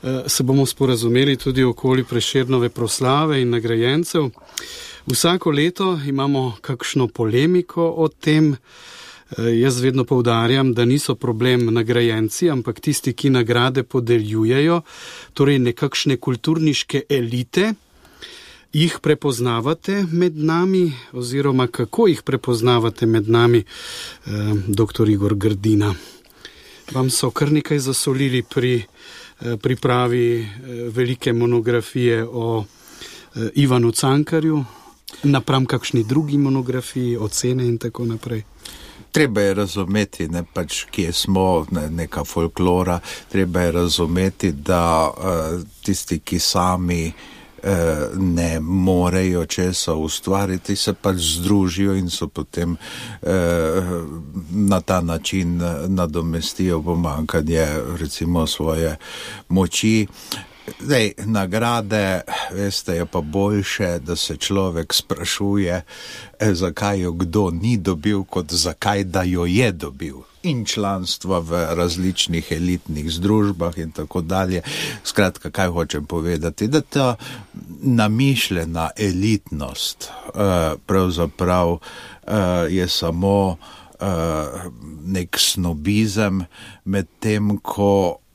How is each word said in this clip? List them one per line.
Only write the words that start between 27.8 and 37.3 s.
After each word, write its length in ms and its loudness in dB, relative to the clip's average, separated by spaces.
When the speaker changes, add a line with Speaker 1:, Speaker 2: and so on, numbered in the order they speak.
Speaker 1:
pri, 420 0
eh, 160 -4
pripravi, 840 0
eh, 260 -12
velike 440 0
monografije 920 2
o, 400 -4
eh, 200 -2
Ivanu 360 4
Cankarju, 760 2
napram 420 4
kakšni 380 0
drugi 340 0
monografiji, 800 0
ocene 500 -2